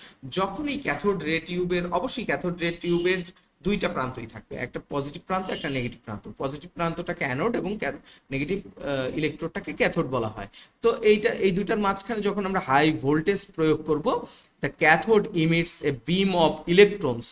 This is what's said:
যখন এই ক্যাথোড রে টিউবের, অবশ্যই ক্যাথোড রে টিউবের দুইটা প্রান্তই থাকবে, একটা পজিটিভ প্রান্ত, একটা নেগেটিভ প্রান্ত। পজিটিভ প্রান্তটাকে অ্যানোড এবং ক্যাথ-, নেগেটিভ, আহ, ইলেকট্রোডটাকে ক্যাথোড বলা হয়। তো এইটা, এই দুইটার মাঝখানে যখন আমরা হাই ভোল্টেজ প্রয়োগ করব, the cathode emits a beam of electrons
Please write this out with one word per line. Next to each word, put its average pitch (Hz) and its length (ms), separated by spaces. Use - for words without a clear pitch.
যখন 190 360
এই 277 100
ক্যাথোড 170 460
রে 160 160
টিউবের, 175 520
অবশ্যই 202 340
ক্যাথোড 170 360
রে 170 100
টিউবের 175 460
দুইটা 196 260
প্রান্তই 127 360
থাকবে, 113 300
একটা 123 240
পজিটিভ 143 320
প্রান্ত, 190 300
একটা 175 180
নেগেটিভ 123 340
প্রান্ত। 107 340
পজিটিভ 143 380
প্রান্তটাকে 170 500
অ্যানোড 156 300
এবং 208 220
ক্যাথ-, - 540
নেগেটিভ, 139 360
আহ, 131 500
ইলেকট্রোডটাকে 160 560
ক্যাথোড 180 320
বলা 123 220
হয়। 104 200
তো 233 220
এইটা, 214 260
এই 202 220
দুইটার 202 280
মাঝখানে 202 420
যখন 202 240
আমরা 190 140
হাই 147 320
ভোল্টেজ 151 540
প্রয়োগ 156 300
করব, 220 420
the - 100
cathode 208 420
emits 165 640
a - 20
beam 190 220
of 165 200
electrons 185 560